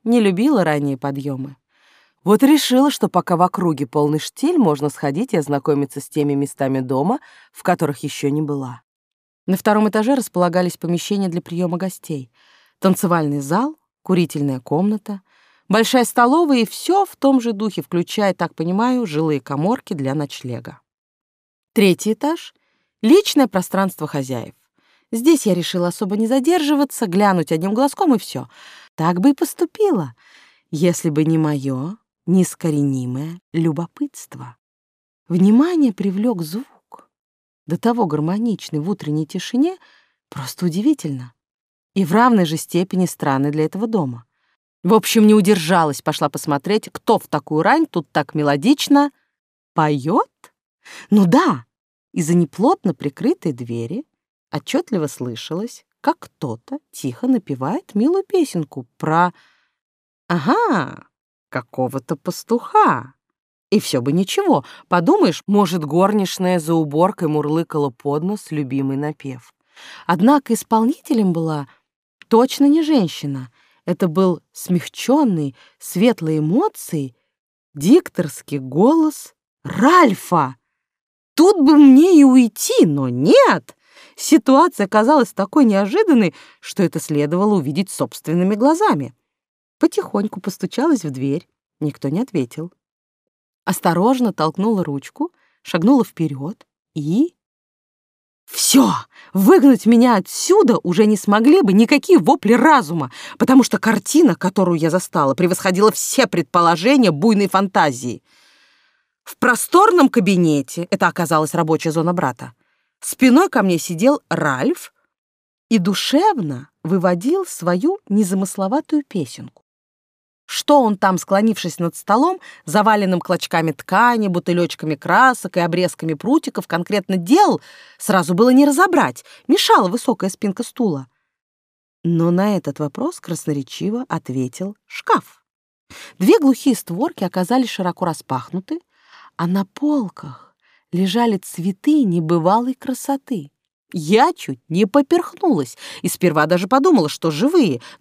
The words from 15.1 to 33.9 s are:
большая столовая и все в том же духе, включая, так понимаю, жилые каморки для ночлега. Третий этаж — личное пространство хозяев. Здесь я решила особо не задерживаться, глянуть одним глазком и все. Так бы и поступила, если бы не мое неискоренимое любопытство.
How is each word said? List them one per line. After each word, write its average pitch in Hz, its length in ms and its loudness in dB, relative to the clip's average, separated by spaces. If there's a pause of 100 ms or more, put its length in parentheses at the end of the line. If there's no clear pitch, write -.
большая 226 340 2
столовая 269 560 2
и 220 60 2
все 381 400 -2
в - 100 -18
том 269 240 2
же 233 140 -4
духе, 202 300 -6
включая, 180 500 -2
так 170 220 -6
понимаю, 226 500 -2
жилые 151 340 -2
каморки 170 540 -4
для 139 220 -4
ночлега. 127 680 -10 (920)
Третий 196 400 2
этаж — 302 420 -6 (480)
личное 294 440 4
пространство 185 600 -4
хозяев. 131 480 -8 (560)
Здесь 262 340 2
я 196 80 2
решила 175 340 -4
особо 190 300 -6
не 226 100 0
задерживаться, 285 800 0
глянуть 185 440 0
одним 170 220 -2
глазком 277 400 0
и 220 40 2
все. - 320 -10 (460)
Так 175 260 -2
бы 262 80 4
и 285 40 2
поступила, 302 800 -2 (560)
если 165 400 0
бы 151 140 0
не 160 140 0
мое 147 580 -4 (300)
неискоренимое 147 1120 -2 (140)
любопытство. 165 1040 -8 (720)